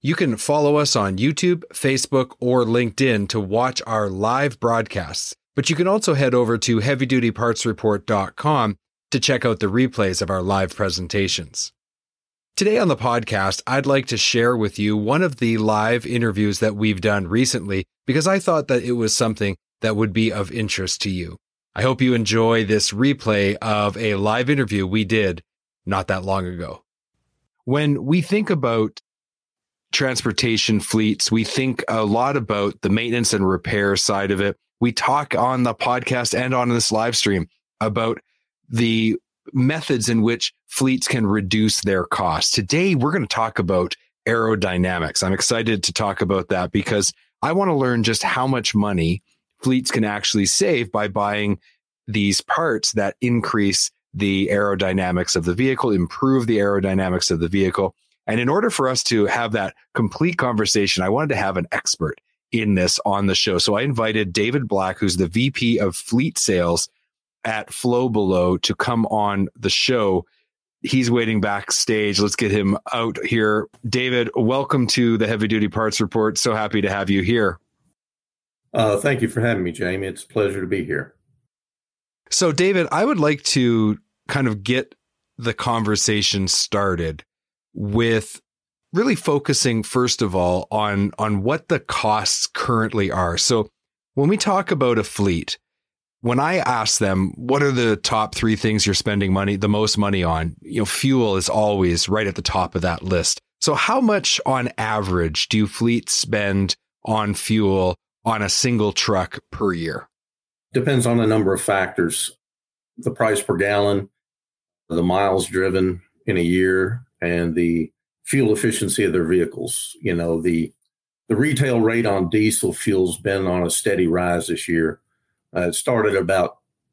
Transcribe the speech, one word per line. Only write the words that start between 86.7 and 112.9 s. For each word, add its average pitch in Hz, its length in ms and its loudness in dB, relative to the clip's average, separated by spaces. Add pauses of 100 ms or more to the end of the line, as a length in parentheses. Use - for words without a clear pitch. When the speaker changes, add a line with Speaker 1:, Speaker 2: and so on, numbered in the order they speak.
Speaker 1:
with 110 680 0 (520)
really 220 220 2
focusing, 135 720 0
first 123 380 0
of 95 120 -2
all, 90 380 0
on, 101 480 0
on 104 240 0
what 151 240 -2
the 156 100 0
costs - 720 -2
currently 110 640 0
are. 87 260 -2
So 113 300 2 (460)
when 139 140 2
we 208 80 2
talk 196 360 0
about 123 260 2
a 101 60 0
fleet, 98 520 -2 (640)
when 120 180 0
I 165 160 0
ask 117 420 0
them, 95 380 0
"What 131 260 0
are 143 80 2
the 120 240 2
top 107 400 -2
three 110 220 2
things 107 300 0
you're 101 80 0
spending 101 380 0
money, 98 220 0
the 101 140 0
most 104 280 2
money 101 280 0
on?" 82 380 -2
You 101 180 -4
know, 101 60 0
fuel 120 500 2
is 92 120 -2
always 98 600 2
right 104 180 0
at 92 80 -4
the 87 80 -8
top 92 320 -2
of 85 80 0
that 87 220 -2
list. 92 360 0 (200)
So 151 140 2
how 247 260 0
much 214 440 0
on 127 340 0
average 95 720 -2
do 107 200 2
fleets 117 440 0
spend 101 600 0 (300)
on 107 300 0
fuel 95 600 2 (320)
on 113 140 0
a 101 80 -2
single 107 420 0
truck - 480 -2 (120)
per 98 240 -2
year? 82 340 -6 (640)
Speaker 2:
Depends 127 340 0
on 120 140 2
a 113 60 2
number 107 260 2
of 92 80 -2
factors. 90 800 -2 (580)